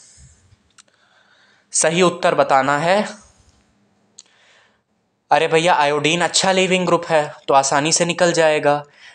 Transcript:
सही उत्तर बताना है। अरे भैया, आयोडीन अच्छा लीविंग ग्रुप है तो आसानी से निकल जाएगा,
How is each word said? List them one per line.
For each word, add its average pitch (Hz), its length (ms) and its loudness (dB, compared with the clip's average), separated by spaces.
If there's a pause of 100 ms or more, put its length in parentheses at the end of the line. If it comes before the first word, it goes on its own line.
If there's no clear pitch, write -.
(1700)
सही 165 280 0
उत्तर 175 340 0
बताना 139 420 2
है। 190 500 -2 (2000)
अरे 147 160 2
भैया, 165 260 2
आयोडीन 147 480 0
अच्छा 185 300 -2
लीविंग 185 340 0
ग्रुप 170 200 -2
है 151 280 -2 (140)
तो 147 60 0
आसानी 143 380 0
से 170 140 0
निकल 170 280 0
जाएगा, 151 500 0 (320)